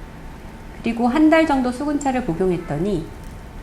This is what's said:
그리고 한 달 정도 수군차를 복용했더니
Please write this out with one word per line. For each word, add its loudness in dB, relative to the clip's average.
그리고 0
한 6
달 6
정도 2
수군차를 -2
복용했더니 0